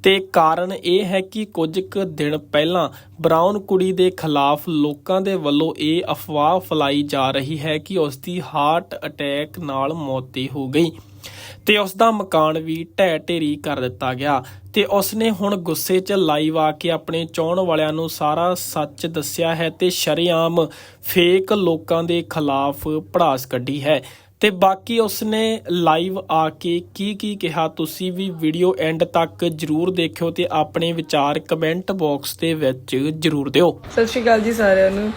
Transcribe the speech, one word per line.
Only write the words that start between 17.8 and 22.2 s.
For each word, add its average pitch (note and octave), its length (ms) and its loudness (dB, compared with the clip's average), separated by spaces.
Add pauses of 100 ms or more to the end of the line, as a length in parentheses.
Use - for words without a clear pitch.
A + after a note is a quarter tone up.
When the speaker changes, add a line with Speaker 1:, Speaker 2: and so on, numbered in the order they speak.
Speaker 1:
ਨੂੰ D#3+ 180 -4
ਸਾਰਾ E3 440 0
ਸੱਚ D3+ 520 -6
ਦੱਸਿਆ E3 480 -2
ਹੈ E3 160 -2
ਤੇ F3+ 200 0
ਸ਼ਰੇਆਮ E3 800 2 (340)
ਫੇਕ F#3+ 500 4
ਲੋਕਾਂ E3+ 520 0
ਦੇ E3+ 180 0